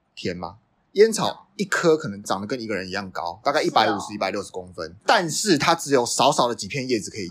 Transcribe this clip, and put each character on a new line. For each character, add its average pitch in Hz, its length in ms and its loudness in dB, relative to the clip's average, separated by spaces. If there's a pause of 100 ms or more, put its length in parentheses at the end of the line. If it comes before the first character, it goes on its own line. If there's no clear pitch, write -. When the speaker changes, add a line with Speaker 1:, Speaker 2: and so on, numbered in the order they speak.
(140)
Speaker 1:
田 90 200 -8
吗？ 87 220 -10 (360)
烟 220 200 6
草 - 440 -4
一 202 80 -4
棵 160 320 4
可 - 100 -8
能 101 160 -10
长 98 180 -4
得 104 60 -8
跟 131 140 -6
一 110 80 -10
个 107 60 -4
人 92 120 -6
一 90 60 -12
样 95 180 -6
高， 87 320 -8
大 139 80 0
概 143 100 2
一 170 80 0
百 110 220 4
五 104 80 -2
十、 92 80 -8
Speaker 2:
是 104 60 -10
哦。 - 20 -8
Speaker 1:
一 104 40 -10
百 98 120 -2
六 101 100 -6
十 90 120 -12
公 90 200 -12
分， 82 220 -12 (100)
但 190 240 2
是 151 300 2
它 165 160 2
只 143 180 -2
有 120 140 4
少 131 240 4
少 139 160 2
的 117 80 -2
几 104 140 -10
片 131 200 -6
叶 113 120 0
子 92 100 -12
可 - 80 -14
以 92 120 -8